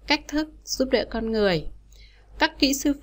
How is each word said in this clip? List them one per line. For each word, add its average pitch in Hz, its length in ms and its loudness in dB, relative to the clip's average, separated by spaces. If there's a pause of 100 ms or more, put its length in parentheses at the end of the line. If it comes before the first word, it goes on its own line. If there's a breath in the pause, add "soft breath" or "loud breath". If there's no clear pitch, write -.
cách 302 220 2
thức 311 200 -2 (160)
giúp - 260 -2
đỡ 226 200 2
con 220 220 -4
người 196 340 2 (720 soft breath)
các 320 200 0
kỹ 277 160 4
sư 285 280 0